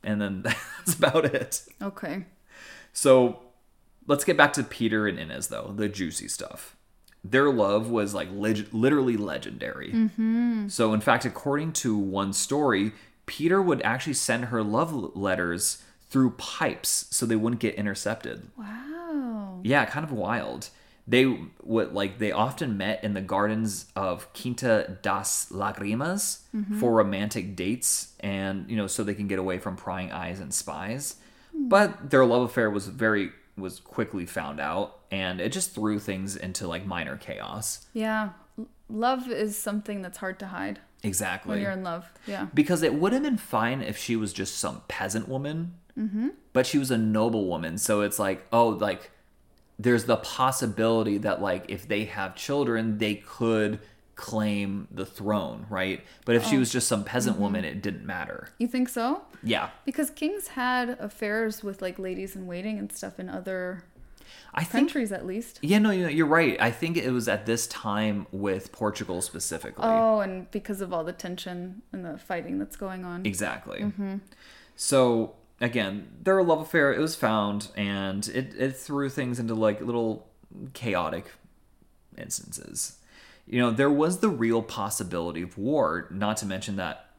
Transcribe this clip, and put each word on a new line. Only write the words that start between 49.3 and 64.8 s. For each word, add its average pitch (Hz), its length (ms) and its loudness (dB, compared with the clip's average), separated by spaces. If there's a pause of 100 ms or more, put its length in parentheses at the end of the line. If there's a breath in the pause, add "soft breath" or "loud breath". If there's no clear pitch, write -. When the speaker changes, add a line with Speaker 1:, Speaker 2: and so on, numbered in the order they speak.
Speaker 1:
there's 117 260 4
the 113 120 4
possibility 113 1040 2
that, 104 240 0
like, 92 260 -2
if 98 180 -8
they 107 200 0
have 95 280 -6
children, 117 640 0
they 107 200 0
could 107 600 0 (360 loud breath)
claim 101 760 -2
the 92 140 -8
throne, 95 640 -4
right? 95 340 -2 (220 loud breath)
But 117 120 2
if 113 100 4
she 123 100 4
Speaker 2:
Oh. 131 40 6
Speaker 1:
was 120 120 2
just 123 160 0
some 104 160 0
peasant 123 300 0
Speaker 2:
Mm-hmm. 98 80 0
Speaker 1:
woman, 98 240 0
it 90 160 -6
didn't 98 240 -6
matter. - 420 -8 (100)
Speaker 2:
You 233 100 -2
think 254 200 0
so? 254 360 -2 (180)
Speaker 1:
Yeah. - 260 0 (160)
Speaker 2:
Because 277 240 -2
kings 381 400 -4
had 247 500 -2
affairs 214 640 -4
with, 196 200 -8
like, 185 160 -6
ladies 185 380 -8
in 185 100 -10
waiting 190 320 -6
and 202 120 -6
stuff 190 300 -12
in 185 80 -8
other 185 560 -6 (720 loud breath)
Speaker 1:
I 165 100 0
think 269 240 4